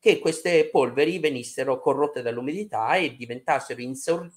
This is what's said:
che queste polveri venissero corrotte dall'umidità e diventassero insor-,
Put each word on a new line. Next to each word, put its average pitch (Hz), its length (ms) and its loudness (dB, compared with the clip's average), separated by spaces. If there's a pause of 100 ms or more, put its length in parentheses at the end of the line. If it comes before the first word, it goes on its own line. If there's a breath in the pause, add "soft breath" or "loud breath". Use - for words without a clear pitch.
che 214 160 6
queste 160 500 2
polveri 147 520 2
venissero 135 600 -2
corrotte 143 440 0
dall'umidità 127 720 -2
e 147 200 -2
diventassero 123 640 -4
insor-, 165 560 -4